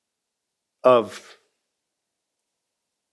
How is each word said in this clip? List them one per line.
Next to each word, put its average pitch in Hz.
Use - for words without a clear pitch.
of 120